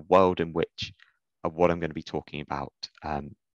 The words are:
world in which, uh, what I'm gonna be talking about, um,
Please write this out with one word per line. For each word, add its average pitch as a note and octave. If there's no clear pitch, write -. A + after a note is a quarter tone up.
world F#2
in E2
which, -
uh, E2+
what E2
I'm E2+
gonna D#2+
be D#2+
talking D2+
about, C#2+
um, D2